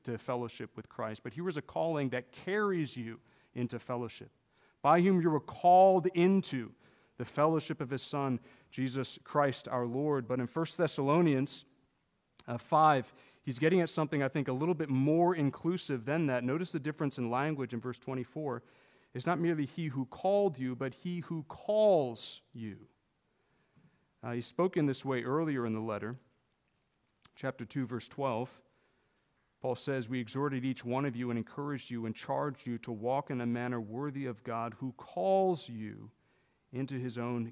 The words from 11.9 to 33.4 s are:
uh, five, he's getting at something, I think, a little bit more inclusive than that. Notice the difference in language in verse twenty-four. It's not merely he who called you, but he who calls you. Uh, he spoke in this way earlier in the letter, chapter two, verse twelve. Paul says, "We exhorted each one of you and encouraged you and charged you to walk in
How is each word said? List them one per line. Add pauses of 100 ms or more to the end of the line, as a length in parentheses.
uh,
five, (300)
he's
getting
at
something,
I
think,
a
little
bit
more
inclusive
than
that.
Notice
the
difference
in
language
in
verse
twenty-four. (500)
It's
not
merely
he
who
called
you,
but
he
who
calls (120)
you. (1400)
Uh,
he
spoke
in
this
way
earlier
in
the
letter, (1200)
chapter
two,
verse
twelve. (1000)
Paul
says,
"We
exhorted
each
one
of
you
and
encouraged
you
and
charged
you
to
walk
in